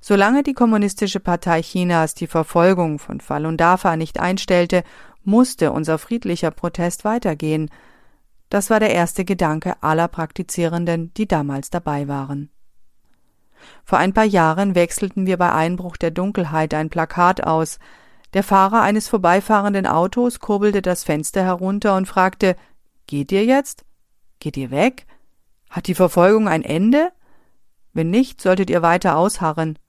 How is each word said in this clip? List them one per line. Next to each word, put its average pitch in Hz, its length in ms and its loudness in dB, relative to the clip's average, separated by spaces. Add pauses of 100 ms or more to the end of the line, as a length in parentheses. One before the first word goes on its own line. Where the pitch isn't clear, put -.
Solange 208 400 2
die 277 120 -2
Kommunistische 208 640 0
Partei 170 420 0
Chinas 170 540 0
die 170 100 -8
Verfolgung 170 720 2
von - 240 -12
Falun 151 340 -6
Dafa 170 400 2
nicht 160 240 -6
einstellte, 180 640 0 (400)
musste 214 500 2
unser 156 260 -2
friedlicher 175 500 -4
Protest 175 560 -6
weitergehen. 156 640 -2 (800)
Das 202 220 0
war 220 80 4
der 214 160 2
erste 175 300 -2
Gedanke 180 580 -2
aller 160 240 0
Praktizierenden, 170 1040 -4
die 214 140 -4
damals 143 420 -2
dabei 143 380 -6
waren. 143 420 -8 (1400)
Vor - 120 0
ein 185 160 2
paar 220 120 4
Jahren 185 500 2
wechselten 185 500 0
wir 185 120 0
bei 175 160 2
Einbruch 175 420 -2
der 165 160 -4
Dunkelheit 160 600 -2
ein 156 160 -4
Plakat 175 560 0
aus. 160 340 -2 (540)
Der 196 100 0
Fahrer 196 380 4
eines 208 260 0
vorbeifahrenden 196 800 2
Autos 214 540 0
kurbelte 202 400 0
das 180 240 -2
Fenster 156 400 -2
herunter 190 500 0
und 190 100 0
fragte: 185 520 0 (500)
"Geht 143 240 -6
ihr 196 140 0
jetzt? 269 400 0 (540)
Geht 143 180 -8
ihr 135 120 -8
weg? 190 360 0 (640)
Hat - 180 -8
die 185 60 -2
Verfolgung 185 560 4
ein 165 120 0
Ende? 254 520 2 (800)
Wenn 165 160 -2
nicht, 247 320 0
solltet 185 280 2
ihr 170 120 2
weiter 170 340 2
ausharren." 160 720 -2